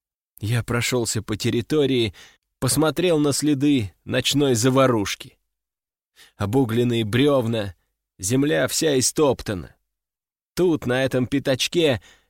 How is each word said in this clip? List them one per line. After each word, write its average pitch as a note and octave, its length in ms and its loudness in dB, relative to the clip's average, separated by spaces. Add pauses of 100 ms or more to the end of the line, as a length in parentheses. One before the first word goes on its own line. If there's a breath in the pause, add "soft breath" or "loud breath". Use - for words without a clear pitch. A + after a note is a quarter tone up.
(400)
Я A2+ 240 -2
прошёлся A#2 580 -2
по G#2+ 140 -6
территории, A#2+ 760 0 (460 loud breath)
посмотрел D#3 600 0
на C#3+ 140 2
следы C#3+ 600 0 (120)
ночной C3 500 0
заварушки. B2+ 840 0 (1000 soft breath)
Обугленные A#2 680 0
брёвна, A2+ 720 0 (420)
земля C#3 520 0
вся D3+ 280 0
истоптана. A#2 760 -2 (800)
Тут, E3+ 300 0
на B2+ 180 0
этом B2+ 240 0
пятачке, C#3 720 0 (280 soft breath)